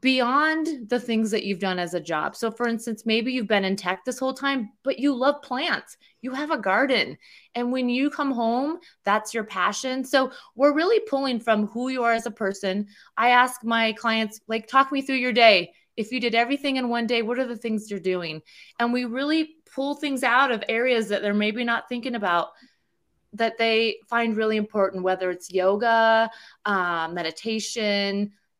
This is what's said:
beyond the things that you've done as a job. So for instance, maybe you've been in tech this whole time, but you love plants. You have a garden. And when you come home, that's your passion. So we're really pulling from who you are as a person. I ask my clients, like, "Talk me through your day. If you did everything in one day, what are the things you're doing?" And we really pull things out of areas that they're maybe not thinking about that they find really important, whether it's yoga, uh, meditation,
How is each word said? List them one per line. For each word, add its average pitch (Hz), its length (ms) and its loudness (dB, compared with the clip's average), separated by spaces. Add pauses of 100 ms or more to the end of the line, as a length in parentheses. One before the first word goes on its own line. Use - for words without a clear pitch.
beyond 269 840 0
the 240 120 -2
things 220 320 0
that 214 140 -2
you've 196 120 -2
done 185 220 -2
as 175 160 -4
a 170 40 -2
job. 156 360 -2
So 226 160 -4
for 240 160 -4
instance, 226 400 -6
maybe 233 260 0
you've 233 140 -2
been 196 180 2
in 190 100 0
tech 190 300 -4
this 247 140 -6
whole 262 160 -2
time, 269 360 -4 (120)
but 262 160 -2
you 277 160 2
love 269 260 0
plants. 262 560 -6 (240)
You 247 120 -8
have 294 180 -6
a 262 80 -2
garden. 202 580 0 (380)
And 240 160 -2
when 254 180 0
you 269 220 0
come 277 200 -2
home, 247 460 0 (260)
that's - 300 0
your 220 120 -4
passion. 220 580 -2
So 262 280 2 (220)
we're 285 200 4
really 381 260 2 (100)
pulling 269 300 0
from 214 260 2
who 247 240 -6
you 254 140 -2
are 233 100 4
as 226 140 -2
a 220 40 -4
person. 196 540 -4 (320)
I 233 120 4
ask 247 340 4
my 226 300 0
clients, 220 540 -2
like, 220 200 -4
"Talk 277 240 4
me 277 100 0
through 269 140 -2
your 254 180 0
day. 208 400 6 (240)
If 220 140 -6
you 247 80 -4
did 233 160 0
everything 269 400 0
in 254 140 -2
one 233 180 -2
day, 233 160 0
what 240 160 -2
are 254 80 -2
the 233 100 -8
things 220 320 -4
you're 202 100 -6
doing?" 170 440 -4 (360)
And 240 140 0
we 247 120 -2
really 294 500 -2 (180)
pull 277 220 -4
things 277 280 -4
out 254 280 2
of 220 180 -2
areas 226 400 0
that 208 120 0
they're 202 120 0
maybe 208 300 0
not 233 260 -4
thinking 240 260 -6
about 180 340 0 (840)
that 226 240 -2
they 226 400 2 (100)
find 233 300 0
really 220 180 2
important, 202 480 0
whether 185 260 0
it's 180 220 -8
yoga, 226 800 4 (360)
uh, 175 460 0
meditation, 202 1200 -2 (280)